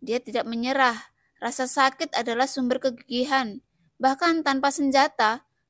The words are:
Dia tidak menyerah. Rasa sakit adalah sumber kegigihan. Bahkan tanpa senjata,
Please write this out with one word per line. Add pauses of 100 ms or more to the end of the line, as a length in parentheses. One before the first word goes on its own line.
Dia
tidak
menyerah. (240)
Rasa
sakit
adalah
sumber
kegigihan. (400)
Bahkan
tanpa
senjata, (220)